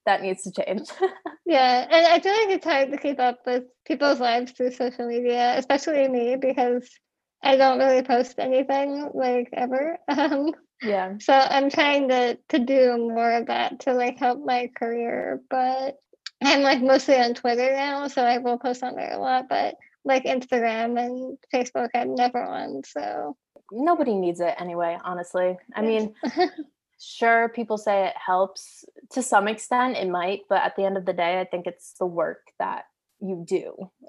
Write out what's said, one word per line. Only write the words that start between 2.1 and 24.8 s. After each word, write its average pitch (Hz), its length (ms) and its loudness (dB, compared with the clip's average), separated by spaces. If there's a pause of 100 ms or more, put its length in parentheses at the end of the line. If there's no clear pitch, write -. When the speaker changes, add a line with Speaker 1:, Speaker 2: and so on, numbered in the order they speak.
Speaker 2:
feel 381 100 0
like 427 240 2
it's - 100 -6
hard 277 260 2
to 285 60 -4
keep 277 220 -4
up 247 260 0
with 254 200 -2 (200)
people's 277 340 0
lives 247 320 0
through 254 200 -2
social 247 360 -6
media, 240 520 2
especially 277 480 2
me, 247 300 0
because 247 520 0 (540)
I 277 120 6
don't 262 220 6
really 262 240 4
post 254 380 0
anything, 277 720 0
like, 247 400 -2
ever. 262 500 -2
<laughs> - 60 -8
Um, 285 440 0 (280)
Speaker 1:
Yeah. 196 380 -2
Speaker 2:
so 277 140 4
I'm 269 360 4
trying 285 400 2
to, 247 300 0 (100)
to 311 100 2
do 254 380 4
more 233 340 0
of 233 140 0
that 233 360 -4
to, 262 120 0
like, 247 240 -2
help 262 260 -2
my 247 320 -2
career, 233 640 -4 (120)
but 262 480 -2 (440)
I'm, 277 200 6
like, 269 180 4
mostly 269 360 6
on 240 180 2
Twitter 247 380 0
now, 277 340 -4
so 269 160 -2
I 240 160 2
will 240 180 -2
post 247 260 -6
on - 120 -8
there - 180 -6
a - 60 -6
lot, 254 280 0
but, - 280 -2 (280)
like, 262 220 2
Instagram 240 760 -2
and 254 380 -8 (160)
Facebook, 247 400 -2
I'm 254 220 -2
never 247 280 0
on, - 420 -8
so. 170 520 -8 (340)
Speaker 1:
Nobody 277 440 0
needs 175 260 -2
it 170 180 0
anyway, 175 440 -4